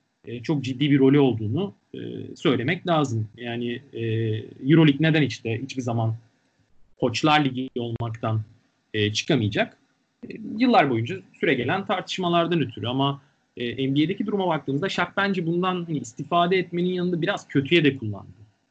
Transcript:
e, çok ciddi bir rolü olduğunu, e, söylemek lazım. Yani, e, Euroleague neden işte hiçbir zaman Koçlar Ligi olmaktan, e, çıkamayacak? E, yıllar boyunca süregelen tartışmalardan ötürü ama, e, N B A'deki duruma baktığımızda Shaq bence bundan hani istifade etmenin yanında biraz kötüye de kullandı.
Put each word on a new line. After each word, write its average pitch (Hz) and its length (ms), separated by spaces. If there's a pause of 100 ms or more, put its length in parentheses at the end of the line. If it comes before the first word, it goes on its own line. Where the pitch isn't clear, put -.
(240)
e, 117 180
çok 139 220
ciddi 135 260
bir 139 80
rolü 135 200
olduğunu, 131 560 (200)
e, - 40 (380)
söylemek 139 500
lazım. 135 500
Yani, 120 460 (100)
e, 117 100 (680)
Euroleague 156 400
neden 156 140
işte 113 400
hiçbir 131 200
zaman 113 340 (840)
Koçlar 151 440
Ligi 127 320
olmaktan, 117 680 (520)
e, 107 180
çıkamayacak? 127 640 (520)
E, - 60 (240)
yıllar 214 320
boyunca 120 260 (240)
süregelen 160 460
tartışmalardan 175 720
ötürü 110 260
ama, 139 360 (340)
e, 120 340
N 135 40
B 147 100
A'deki 196 220
duruma 202 200
baktığımızda 156 420
Shaq 180 280
bence 196 300
bundan 180 380
hani 165 140
istifade 175 600
etmenin 175 300
yanında 180 340
biraz 185 260
kötüye 143 360
de 135 120
kullandı. 104 420 (320)